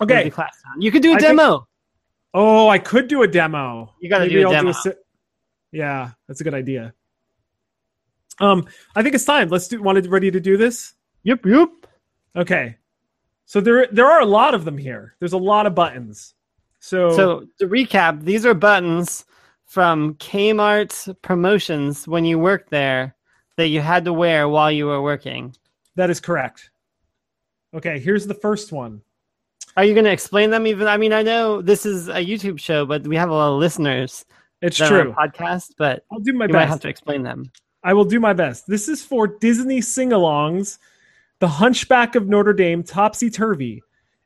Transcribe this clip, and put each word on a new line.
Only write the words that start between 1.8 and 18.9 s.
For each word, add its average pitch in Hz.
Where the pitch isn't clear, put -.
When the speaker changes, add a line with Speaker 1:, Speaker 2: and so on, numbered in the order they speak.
Speaker 2:
Oh, 220
I 196
could 247
do 277
a 220
demo. 147
Speaker 1:
You 175
gotta 190
Speaker 2:
Maybe 180
Speaker 1:
do 190
a -
Speaker 2:
I'll 185
Speaker 1:
demo. 165
Speaker 2:
si-, 190
yeah, 139
that's 143
a -
good 151
idea. 131
Um, 196
I 214
think 269
it's 254
time. 285
Let's 175
do, 226
wanted, 190
ready 190
to 185
do 190
this? 233
Speaker 1:
Yep, 240
yep. 294
Speaker 2:
Okay. 170
So 202
there, 240
there 220
are 320
a 240
lot 226
of 170
them 151
here. 123
There's 175
a 190
lot 208
of 196
buttons. 127
So 180
Speaker 1:
So 185
to 196
recap, 180
these 202
are 240
buttons 175